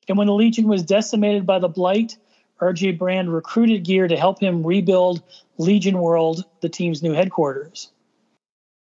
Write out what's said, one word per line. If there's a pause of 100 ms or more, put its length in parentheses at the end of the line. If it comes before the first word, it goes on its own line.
And
when
the
Legion
was
decimated
by
the
Blight, (440)
R
J
Brand
recruited
Gear
to
help
him
rebuild (360)
Legion
World, (160)
the
team's
new
headquarters. (1040)